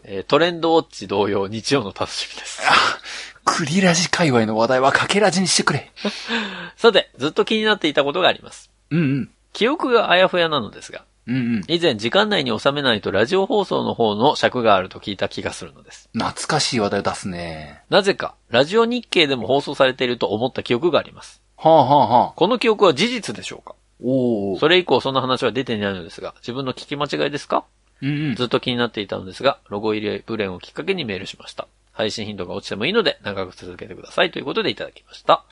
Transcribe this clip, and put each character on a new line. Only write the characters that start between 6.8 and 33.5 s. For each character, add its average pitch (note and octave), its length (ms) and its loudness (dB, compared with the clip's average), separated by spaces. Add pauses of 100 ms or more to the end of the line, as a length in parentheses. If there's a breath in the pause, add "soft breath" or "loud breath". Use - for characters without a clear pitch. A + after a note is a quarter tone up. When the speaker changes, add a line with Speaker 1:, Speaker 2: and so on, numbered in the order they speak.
Speaker 1:
て、 - 240 2
ず B2 100 -2
っ D#3 60 -2
と G#3+ 100 2
気 G#3+ 120 -2
に G#3+ 80 0
な G#3+ 120 2
っ G#3 40 -8
て D#3+ 100 0
い C#3 40 -2
た C#3 120 2
こ C#3+ 80 -2
と F3+ 80 -2
が D3+ 80 4
あ - 20 2
り - 100 -4
ま - 120 -20
す。 - 180 -20 (200)
Speaker 2:
う D3 40 0
ん E3+ 40 4
う E3+ 40 2 (200)
ん。 - 80 -14 (200)
Speaker 1:
記 - 160 0
憶 D4+ 240 0
が A3+ 180 4
あ F3 60 4
や F#3 140 6
ふ F3+ 100 0
や E3+ 80 4
な D3+ 140 0
の F#2 100 -8
で F2 100 -18
す - 120 -18
が、 - 100 -14 (220)
Speaker 2:
う A2+ 60 -6
ん B2 40 0
う C3 40 0 (200)
ん。 F2+ 80 -6
Speaker 1:
以 E3 100 0
前 E3 180 2
時 G2+ 140 -2
間 G#3 200 2
内 F3 160 0
に A2+ 120 -2
収 C#3+ 140 2
め C#3+ 100 -2
な C3 120 2
い G#2 80 -2
と G2 100 -4
ラ G2+ 140 4
ジ D#3 100 -2
オ F#3+ 100 2
放 G3 200 0
送 C3+ 180 -2
の A2+ 100 -2
方 G#2+ 220 0
の B2 220 2
尺 A#2+ 260 0
が G#2+ 120 6
あ F#2 60 2
る F#2 60 -6
と - 120 -16
聞 - 140 -8
い F#2+ 40 -14
た G2 100 -4
気 - 140 -8
が F#2 100 -6
す - 140 -12
る D2 80 -18
の - 100 -20
で - 80 -20
す。 - 220 -20
Speaker 2:
懐 G#2+ 200 -4 (140)
か D3+ 140 0
し - 140 -2
い A#2 40 2
話 G2+ 100 2
題 G2+ 120 -2
を - 20 -4
出 F#2 120 -2
す - 120 -10
ね。 E2 600 -12
Speaker 1:
な F#3 120 4
ぜ G3 140 0
か、 - 200 -8 (140)
ラ A#2 140 4
ジ F3 140 -2
オ A#3 80 4
日 A#3 240 -4
経 D#3+ 180 4
で C3+ 80 0
も A2 100 -6
放 C3+ 140 2
送 C#3+ 160 -8
さ C#3 100 4
れ B2+ 80 4
て C3 120 -2
い - 20 0
る A#2+ 100 -2
と A2 100 0
思 G#2+ 200 -2
っ B2 60 -6
た - 100 -6
記 B2 100 0
憶 C3 180 2
が C3 80 4
あ F#2 40 -6
り - 80 -18
ま - 120 -20
す。 - 180 -20 (160)
Speaker 2:
は - 120 4
あ D#3+ 140 8
は C#3 200 4
あ A2 40 2
は A#2 220 6
あ。 - 80 -18
Speaker 1:
こ E3 100 4
の A#3+ 120 2
記 A#3 100 2
憶 G#3 160 4
は E3 80 8
事 E3+ 160 0
実 G#3+ 260 -6
で F#2 80 -14
し - 80 -10
ょ - 60 -14
う - 100 -20
か？ - 80 -20 (260)
Speaker 2:
お A#2 540 0
ー。 - 40 -4
Speaker 1:
そ D3 100 4
れ F3+ 80 6
以 F3+ 80 0
降 A#2 160 2
そ C3+ 100 -4
ん - 40 -6
な C3 40 2
話 B2+ 240 -2
は A#2 80 2
出 C3 140 -4
て B2+ 80 -4
い G#2+ 60 -4
な G2+ 100 -2
い G2 40 -4
の F2+ 100 -10
で E2 80 -16
す - 100 -18
が、 F#2 160 -10
自 - 160 -10
分 C#3 100 -8
の C3 100 -6
聞 - 140 -16
き C#3+ 80 -8
間 D3 100 -2
違 D3 220 -2
い C#3+ 40 -6
で C#3+ 80 -6
す - 80 -18
か？ - 180 -2 (360)
Speaker 2:
う C3+ 40 -6
ん C#3 40 -2
う D3 220 -2
ん。 G#2+ 40 -2
Speaker 1:
ず B2 100 -2
っ - 20 -2
と A#2+ 140 0
気 B2+ 100 -4
に A#2+ 60 -2
な A#2+ 100 0
っ A2 40 -6
て A2 100 -6
い F#2+ 60 -6
た G#2 100 -6
の F#2+ 80 -10
で F#2 80 -14
す - 100 -14
が、 C3 240 2
ロ G#2 140 -6
ゴ G#2+ 140 0
入 G#2+ 140 -4
り G2+ 160 -6
ブ A2+ 120 -6
レ G#2 80 -2
ン F#2 80 -6
を F2 60 -12
き - 100 -20
っ - 20 -20
か D3 140 -10
け F#3+ 80 -2
に F3+ 100 -6
メ G#2 120 -6
ー E2 40 -6
ル - 60 -12
し - 120 -14
ま - 120 -20
し - 40 -18
た。 - 140 -12 (240)
配 A2 180 -4
信 G2+ 160 -8
頻 G#2 120 -10
度 F#2 80 -6
が F2+ 80 -10
落 G2 120 -8
ち - 40 -10
て G2 80 -8
も G#2 80 -4
い E3+ 60 -2
い - 20 -2
の A3+ 100 2
で、 C#3 200 -2
長 G2 240 -6
く F#2 60 -16